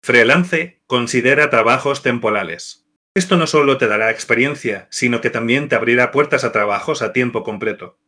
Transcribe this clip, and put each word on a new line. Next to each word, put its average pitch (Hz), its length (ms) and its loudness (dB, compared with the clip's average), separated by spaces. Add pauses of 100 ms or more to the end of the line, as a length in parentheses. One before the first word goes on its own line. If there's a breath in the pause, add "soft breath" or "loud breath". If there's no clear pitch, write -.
Freelance. 160 840 2
Considera 127 640 2
trabajos 131 540 0
temporales. 107 800 -4 (300)
Esto 185 220 0
no 160 100 2
solo 143 300 2
te 120 100 0
dará 107 240 0
experiencia, 117 800 -2
sino 120 320 -2
que - 80 -2
también 123 400 -2
te 123 60 2
abrirá 120 360 2
puertas 143 320 0
a 117 80 -2
trabajos 104 500 -2
a 107 120 -4
tiempo 120 300 -2
completo. 101 640 -8